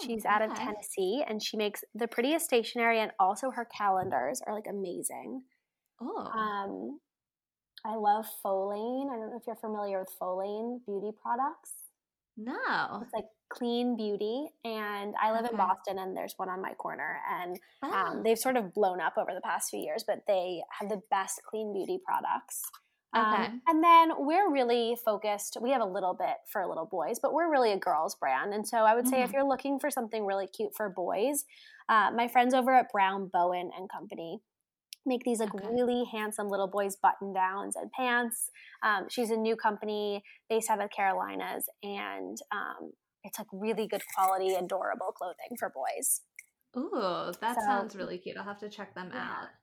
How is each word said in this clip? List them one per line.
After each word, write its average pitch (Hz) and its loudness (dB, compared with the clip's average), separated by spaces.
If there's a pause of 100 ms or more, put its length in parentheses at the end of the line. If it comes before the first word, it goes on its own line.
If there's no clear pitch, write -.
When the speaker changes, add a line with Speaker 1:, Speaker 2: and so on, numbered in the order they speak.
Speaker 1:
She's 226 -2
out 208 4
of 220 0
Speaker 2:
okay. 220 -4
Speaker 1:
Tennessee, 208 -2
and 214 -4
she - -4
makes 208 -2 (100)
the 226 -2
prettiest 294 0
stationery 233 2
and 208 -2
also 208 2
her 240 -6
calendars 190 0
are, 208 -4
like, 214 -6
amazing. 185 -6 (580)
Speaker 2:
Oh. 269 -6
Speaker 1:
Um, 208 -6 (840)
I 220 -4
love 214 2 (180)
Folane. 208 -2
I 240 -4
don't 220 -8
know 240 -8
if 220 -14
you're 220 -8
familiar 208 -4
with 190 -6 (100)
Folane 208 -4
beauty 202 -4 (100)
products. 262 -4 (640)
Speaker 2:
No. 226 -2
Speaker 1:
It's, - -10
like, 220 -4 (240)
clean 240 0
beauty, 214 -2 (160)
and 208 -6
I 220 4
live 226 2
Speaker 2:
Okay. 240 -2
Speaker 1:
in 220 -2
Boston, 190 0
and 185 -6
there's - -6
one 185 -4
on 185 -6
my - -8
corner, 156 -6 (100)
and, 180 -6 (240)
um, 294 -6
Speaker 2:
Oh. 185 0
Speaker 1:
they've 226 4
sort 262 2
of 196 0
blown 185 2
up 165 0
over 190 0
the 185 -6
past 185 -4
few 208 -6
years, 156 -4
but - -4
they 180 0 (160)
have 208 -6
the 202 -4
best 196 -2
clean 214 -6
beauty 185 -2
products. - -4 (520)
Um, 214 4
Speaker 2:
Okay. 202 2 (140)
Speaker 1:
and 320 6
then 330 10
we're 349 6
really 240 4
focused, 208 -2
we 240 2
have 262 4
a - 2
little 185 0
bit 170 -2 (140)
for 190 0
little 165 -4
boys, 180 -2
but 269 2
we're 320 4
really 247 6
a 196 2
girls 170 0
brand. 147 0
And 214 -2
so 226 4
I 220 8
would 247 2
say 262 4
if 247 2
Speaker 2:
Mm-hmm. - -4
Speaker 1:
you're 277 4
looking 269 0
for 294 0
something 220 -2
really 196 0
cute - -4
for 214 -2
boys, 185 0 (420)
uh, 214 6
my 233 2
friends 247 6
over 254 4
at 247 6
Brown 196 2
Bowen 180 2
and 185 -10
Company 170 -10 (640)
make 254 2
these, 233 2
like, 214 -2
Speaker 2:
Okay. 202 -8
Speaker 1:
really 247 2
handsome 214 -4
little 196 0
boys 196 0
button 196 2
downs 190 0
and - -8
pants. 240 0 (320)
Um, 208 2
she's 233 -2
a 226 2
new 220 2
company 208 -2 (260)
based 220 2
out 202 2
of 208 -2
Carolinas, 190 -2 (140)
and, 202 -6 (120)
um, 190 -8 (300)
it's, - -12
like, 208 -12
really 208 -2
good - -8 (140)
quality, 190 2
adorable 185 -4
clothing - -10
for 214 -4
boys. - -4 (540)
Speaker 2:
Ooh, 233 -2 (100)
that 233 -2
Speaker 1:
So, - 0
Speaker 2:
sounds 202 0
really 180 -8
cute. - -12
I'll 190 -8
have 202 -10
to 208 -10
check 208 -14
them 185 -10
Speaker 1:
yeah, - -8
Speaker 2:
out. - -14 (140)